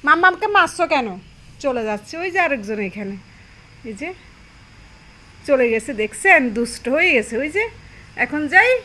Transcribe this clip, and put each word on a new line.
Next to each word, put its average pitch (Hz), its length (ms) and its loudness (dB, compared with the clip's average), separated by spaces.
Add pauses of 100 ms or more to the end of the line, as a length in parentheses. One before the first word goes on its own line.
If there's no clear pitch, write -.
মাম্মাকে 359 440 4
মারছো 359 380 2
কেন? 277 220 -2 (520)
চলে 247 240 -2
যাচ্ছে, 208 340 -6
ওই 370 120 -6
যে 359 100 -2
আরেকজন 220 400 -2
এখানে, 196 360 -8 (680)
এই 220 100 -12
যে 269 140 -10 (1400)
চলে 254 240 4
গেছে, 226 240 -2
দেখছেন? 269 480 2 (100)
দুষ্ট 233 380 -6
হয়ে 330 240 2
গেছে, 226 260 0
ওই 294 100 -4
যে 403 160 -2 (520)
এখন 285 300 -6
যাই 392 240 6 (140)